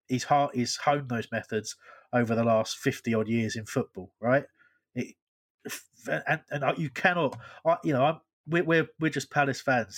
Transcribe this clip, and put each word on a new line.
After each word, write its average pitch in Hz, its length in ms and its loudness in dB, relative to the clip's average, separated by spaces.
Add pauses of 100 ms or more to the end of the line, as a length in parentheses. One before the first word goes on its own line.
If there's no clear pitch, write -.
he's 127 160 0
ha-, 143 280 4
he's 123 240 -2
honed 143 320 0
those 117 220 -4
methods 120 460 -4 (360)
over 120 220 2
the 113 100 2
last 110 320 2
fifty - 380 -2
odd 110 140 0
years 113 280 0
in 110 100 -8
football, - 540 -6
right? 131 240 2 (500)
It, - 200 -8 (520)
f-, - 180 -10 (420)
and, 156 140 0 (100)
and, 143 140 -4
uh, 127 120 2
you 156 140 -4
cannot, 175 480 0 (260)
I, 165 200 4
you 160 80 0
know, 127 120 4
I'm, 160 160 2 (260)
we're, 170 180 2
we're, 160 240 4 (100)
we're 156 120 0
just 139 200 -6
Palace 139 300 2
fans 120 380 -2